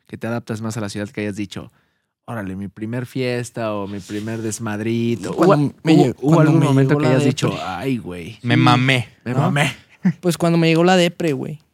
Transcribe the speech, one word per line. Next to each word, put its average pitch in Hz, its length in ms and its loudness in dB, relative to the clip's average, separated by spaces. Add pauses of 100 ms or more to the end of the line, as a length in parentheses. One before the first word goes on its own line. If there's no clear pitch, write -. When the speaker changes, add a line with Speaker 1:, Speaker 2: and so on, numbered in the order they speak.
Speaker 1:
que - 120 -16
te - 80 -10
adaptas 117 340 -6
más 113 160 -6
a 117 40 -6
la 104 100 -6
ciudad 104 180 -8
que 107 140 -8
hayas 104 140 -4
dicho, 98 360 -10 (540)
"Órale, 98 280 -8
mi 98 140 -8
primer 117 380 -8
fiesta 120 680 -6
o 101 140 -8
mi 101 100 -10
primer 104 440 -8
desmadrito"? 113 920 -4
Speaker 2:
Cuando - 200 4 (140)
Speaker 1:
¿Hubo, - 140 -10
Speaker 2:
me 160 120 4
Speaker 1:
hubo, 147 100 8
Speaker 2:
lle-, 120 160 0
Speaker 1:
hubo 147 140 4
Speaker 2:
cuando 170 80 6
Speaker 1:
algún 151 180 6
Speaker 2:
me 139 60 4
Speaker 1:
momento 135 240 4
Speaker 2:
llegó 147 100 2
Speaker 1:
que 151 60 -2
Speaker 2:
la 127 60 4
Speaker 1:
hayas 131 120 2
Speaker 2:
depre. 127 240 0
Speaker 1:
dicho, 92 180 -4
"Ay, 104 320 -4
güey"? 90 440 -12
Speaker 3:
Me 120 120 0
Speaker 2:
Sí. 127 60 4
Speaker 3:
mamé. 123 480 4 (160)
Speaker 1:
Me 117 80 -4
Speaker 2:
¿No? 127 80 -2
Speaker 1:
mamé. 151 320 0 (300)
Speaker 2:
<laughs> - 180 0
Pues 170 180 0
cuando 170 200 2
me 165 100 4
llegó 165 160 4
la 185 120 6
depre, 175 360 0
güey. 135 260 -6 (160)